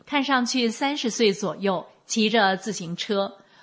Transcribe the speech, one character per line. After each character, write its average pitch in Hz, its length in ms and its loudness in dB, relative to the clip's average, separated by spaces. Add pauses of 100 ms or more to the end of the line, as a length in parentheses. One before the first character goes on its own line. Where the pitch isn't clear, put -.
看 277 200 -2
上 262 200 2
去 240 240 0
三 277 280 -2
十 277 120 -2
岁 214 240 2
左 180 220 -4
右， 185 320 -2 (180)
骑 214 240 2
着 202 280 4
自 202 160 -6
行 170 240 -8
车。 196 400 -2 (260)